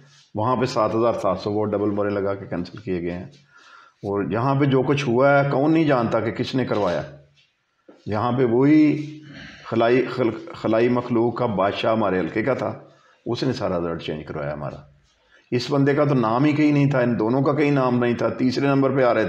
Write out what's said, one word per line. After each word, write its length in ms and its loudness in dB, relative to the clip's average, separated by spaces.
वहाँ 220 0
पे 120 0
सात 260 0
हज़ार 220 2
सात 240 -2
सौ 100 -4
वोट 200 -2
डबल 200 0
मोहरे 220 -2
लगा 220 -2
के 120 -12
कैंसिल 340 -8
किए 200 -6
गए 100 -6
हैं। 200 -10
और 300 -4
यहाँ 240 0
पे 120 2
जो 160 2
कुछ 220 -2
हुआ 240 4
है, 200 4
कौन 220 2
नहीं 140 2
जानता 340 2
कि 140 -2
किसने 320 -2
करवाया। 380 -2
यहाँ 240 0
पे 140 2
वही 460 4
खलाई, 420 4
खल-, 240 -2
खलाई 360 2
मखलूक 480 0
का 160 0
बादशाह 380 0
हमारे 260 0
हल्के 240 -2
का 140 0
था, 140 -4
उसने 280 -2
सारा 240 -2
रिजल्ट 240 -4
चेंज 240 -8
करवाया 260 -8
हमारा। 340 -10
इस 180 -4
बंदे 240 2
का 120 2
तो 100 2
नाम 280 2
ही 80 4
कहीं 200 2
नहीं 180 4
था, 120 2
इन 140 2
दोनों 260 0
का 120 2
कहीं 180 2
नाम 240 2
नहीं 200 0
था, 200 0
तीसरे 320 0
नंबर 280 2
पे 60 2
आ 100 4
रहे 160 2